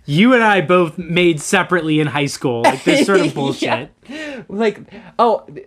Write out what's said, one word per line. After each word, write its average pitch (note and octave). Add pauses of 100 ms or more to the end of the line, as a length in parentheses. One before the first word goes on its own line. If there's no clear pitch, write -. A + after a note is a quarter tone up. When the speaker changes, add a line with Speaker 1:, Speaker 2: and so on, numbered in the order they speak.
Speaker 1:
you F#3
and A#3
I G#3
both F3
made E3+
separately D#3+
in D3+
high C#3+
school. B2
Like, C3+
this C#4+
sort G3
of D4
Speaker 2:
<laughs> -
Yeah. D#4+
Speaker 1:
bullshit. C#3+ (580)
Speaker 2:
Like, G#3 (380)
oh, A3 (200)